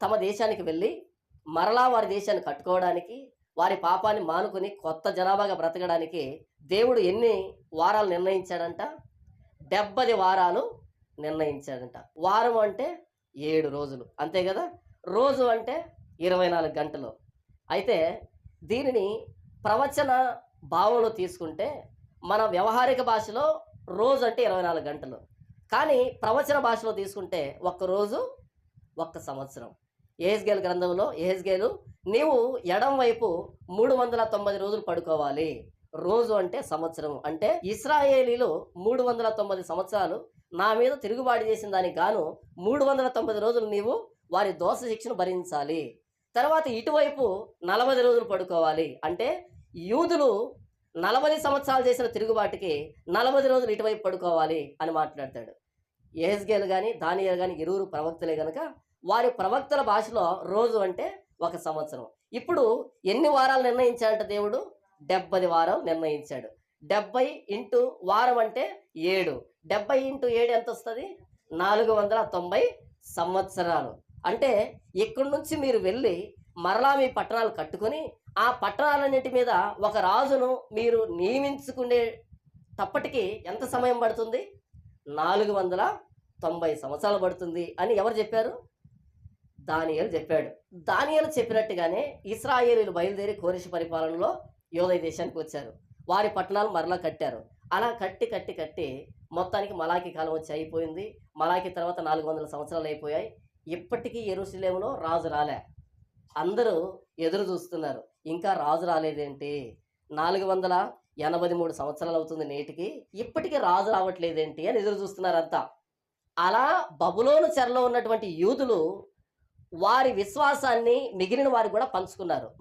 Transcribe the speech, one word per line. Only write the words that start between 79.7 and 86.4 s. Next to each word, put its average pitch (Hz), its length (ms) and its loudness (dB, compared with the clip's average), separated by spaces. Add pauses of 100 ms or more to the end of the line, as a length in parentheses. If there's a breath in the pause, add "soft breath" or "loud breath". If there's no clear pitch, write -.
ఒక 208 180 2
రాజును 254 760 2
మీరు 226 320 2
నియమించుకునేటప్పటికి 240 2500 -2
ఎంత 220 180 -8
సమయం 247 340 2
పడుతుంది? 226 640 -2 (460)
నాలుగు 175 440 0
వందల 190 460 0 (440)